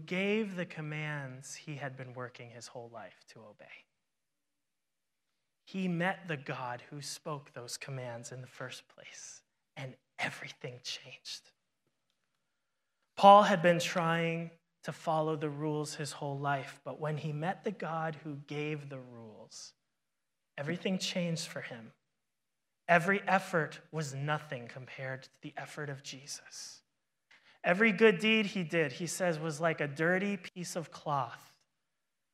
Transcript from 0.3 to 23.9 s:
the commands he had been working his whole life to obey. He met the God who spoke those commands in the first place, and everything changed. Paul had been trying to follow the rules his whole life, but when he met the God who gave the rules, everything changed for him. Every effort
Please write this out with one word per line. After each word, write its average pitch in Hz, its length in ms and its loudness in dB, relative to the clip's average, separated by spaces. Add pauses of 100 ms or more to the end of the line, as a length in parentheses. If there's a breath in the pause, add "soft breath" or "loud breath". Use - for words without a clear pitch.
the 175 100 -4
commands 151 920 -8
he 151 200 -10
had 131 200 -8
been 127 180 -12
working 123 360 -12
his 117 180 -16
whole 117 260 -14
life 98 380 -16
to 123 80 -20
obey. 104 260 -20 (2000)
He 190 200 -2
met 175 400 0
the 156 100 -4
God 131 520 -8
who 147 120 -12
spoke 143 520 -10
those 120 240 -10
commands 123 540 -8
in 127 100 -12
the 123 60 -14
first - 400 -12
place, - 540 -18 (340)
and 131 200 -10 (240)
everything - 640 -8
changed. - 680 -12 (1700)
Paul 202 260 12
had 196 180 6
been 170 180 6
trying 165 720 0 (320)
to 160 80 -6
follow 160 440 0
the 151 140 -2
rules 151 460 -2
his 147 160 -6
whole 143 260 -6
life, 143 460 -2
but - 160 -8
when 151 180 -2
he 151 140 -4
met 156 320 -4
the 214 80 -2
God 160 520 -4
who 151 120 -8 (120)
gave 147 420 -4
the 135 100 -10
rules, 120 720 -16 (840)
everything 175 400 -2
changed 170 500 -2
for - 140 -8
him. 117 300 -12 (960)
Every 175 400 6
effort 180 520 2 (120)